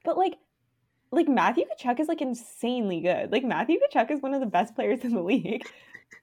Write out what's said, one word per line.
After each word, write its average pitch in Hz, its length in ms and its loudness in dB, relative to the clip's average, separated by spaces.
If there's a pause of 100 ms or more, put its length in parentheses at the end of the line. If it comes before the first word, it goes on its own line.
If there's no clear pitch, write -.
But, 330 120 0
like, 359 200 0 (760)
like, 320 160 2
Matthew 233 360 4
Tkachuk 247 360 -4
is, 302 80 0
like, 330 140 -2
insanely 233 800 -4
good. 175 300 0
Like, 262 120 2
Matthew 247 360 0
Tkachuk 302 320 2
is 294 100 -2
one 269 140 -2
of 277 60 0
the 269 40 -2
best 196 300 0
players 233 240 0
in 240 160 -2
the 180 80 -2
league. 202 400 0 (600)